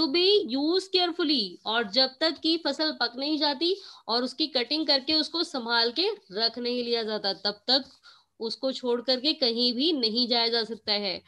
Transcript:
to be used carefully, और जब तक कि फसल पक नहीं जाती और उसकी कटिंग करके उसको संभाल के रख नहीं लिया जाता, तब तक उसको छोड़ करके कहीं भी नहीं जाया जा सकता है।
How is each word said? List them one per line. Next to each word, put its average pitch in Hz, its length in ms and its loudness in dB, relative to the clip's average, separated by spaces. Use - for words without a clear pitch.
to 320 120 2
be 359 420 4
used 320 420 0
carefully, 320 520 2
और 220 240 0
जब 262 200 2
तक 320 180 0
कि 330 280 0
फसल 302 260 0
पक 240 240 -2
नहीं 294 220 0
जाती 302 380 0
और 240 160 0
उसकी 302 220 -2
कटिंग 277 400 -2
करके 277 280 2
उसको 311 300 0
संभाल 233 480 0
के 359 180 0
रख 226 260 -4
नहीं 247 260 -2
लिया 233 180 0
जाता, 214 300 -2
तब 208 360 -6
तक 262 160 2
उसको 233 320 -4
छोड़ 240 300 -2
करके 254 300 0
कहीं 247 400 2
भी 277 200 2
नहीं 240 360 0
जाया 233 200 2
जा 233 160 0
सकता 214 280 -6
है। 202 360 -4